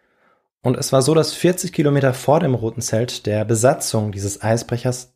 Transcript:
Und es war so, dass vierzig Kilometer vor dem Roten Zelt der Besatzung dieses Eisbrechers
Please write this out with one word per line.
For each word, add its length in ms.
Und 140
es 160
war 100
so, 120
dass 200
vierzig 380
Kilometer 420
vor 240
dem 160
Roten 280
Zelt 440
der 180
Besatzung 680
dieses 300
Eisbrechers 720